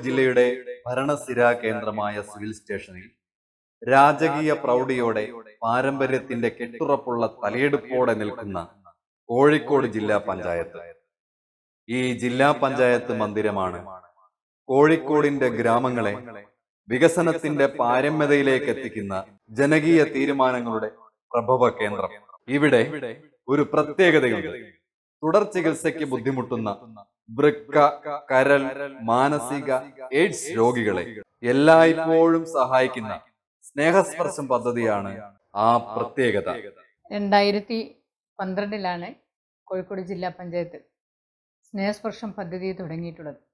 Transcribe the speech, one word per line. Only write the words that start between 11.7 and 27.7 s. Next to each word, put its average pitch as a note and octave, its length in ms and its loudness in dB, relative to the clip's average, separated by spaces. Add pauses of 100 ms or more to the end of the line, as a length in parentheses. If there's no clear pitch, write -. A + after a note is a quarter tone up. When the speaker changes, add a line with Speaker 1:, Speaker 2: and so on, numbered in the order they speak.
Speaker 1:
ഈ - 20 0 (220)
ജില്ലാ B2 260 2 (140)
പഞ്ചായത്ത് B2+ 580 2
മന്ദിരമാണ് G2+ 600 -2 (920)
കോഴിക്കോടിന്റെ D3 800 4 (100)
ഗ്രാമങ്ങളെ A#2 540 0 (800)
വികസനത്തിന്റെ D#3+ 760 2 (120)
പാരമ്യതയിലേക്ക് C3+ 960 2
എത്തിക്കുന്ന A2 400 -8 (460)
ജനകീയ D#3 420 4 (140)
തീരുമാനങ്ങളുടെ B2+ 760 -2 (440)
പ്രഭവ A#2+ 360 2 (100)
കേന്ദ്രം. G#2 320 -4 (440)
ഇവിടെ D3 260 4 (680)
ഒരു D3 200 2
പ്രത്യേകതയുണ്ട്. D3 800 2 (720)
തുടർ D#3 200 2 (120)
ചികിത്സയ്ക്ക് D#3+ 580 -2
ബുദ്ധിമുട്ടുന്ന A#2+ 580 -4 (680)
വൃക്ക, D3 400 2 (520)